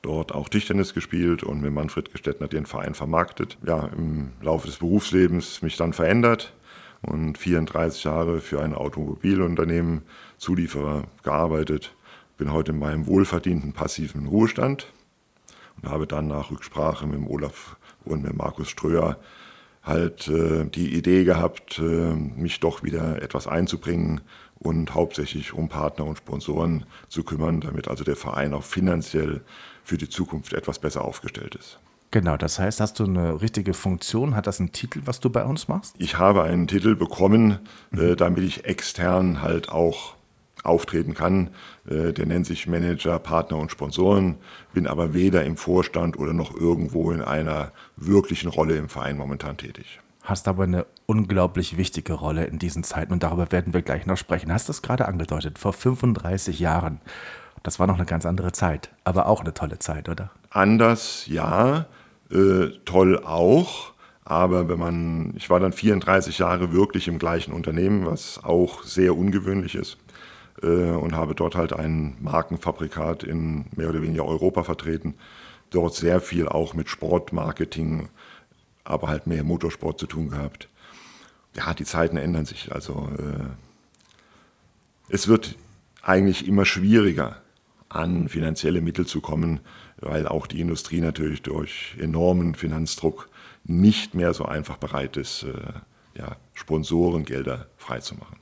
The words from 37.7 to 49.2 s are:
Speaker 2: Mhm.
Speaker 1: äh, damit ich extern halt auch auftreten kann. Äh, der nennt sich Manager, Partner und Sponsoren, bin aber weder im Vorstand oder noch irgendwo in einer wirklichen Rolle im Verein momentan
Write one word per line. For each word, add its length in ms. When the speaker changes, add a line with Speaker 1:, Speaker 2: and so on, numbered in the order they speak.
Speaker 2:
Mhm. 100
Speaker 1:
äh, 160
damit 280
ich 200
extern 800
halt 260
auch 480
auftreten 480
kann. 380
Äh, 280
der 100
nennt 220
sich 200
Manager, 520
Partner 400
und 120
Sponsoren, 640
bin 140
aber 260
weder 320
im 140
Vorstand 600
oder 140
noch 240
irgendwo 540
in 100
einer 520
wirklichen 520
Rolle 280
im 120
Verein 300
momentan 400